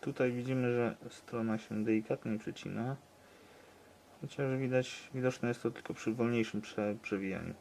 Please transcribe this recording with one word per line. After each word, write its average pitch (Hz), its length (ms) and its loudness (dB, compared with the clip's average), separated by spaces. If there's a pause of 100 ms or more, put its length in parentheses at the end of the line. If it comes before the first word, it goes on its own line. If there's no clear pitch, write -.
Tutaj 131 260 2
widzimy, 123 420 2
że 120 220 2 (140)
strona 113 480 -2
się 107 260 -2
delikatnie 110 560 2
przecina. 110 560 -4 (1300)
Chociaż 135 360 0
widać, 127 560 2
widoczne 127 340 2
jest 120 160 0
to 117 80 2
tylko - 220 -8
przy - 200 -2
wolniejszym 117 480 2
prze-, 104 400 -2
przewijaniu. 92 600 -2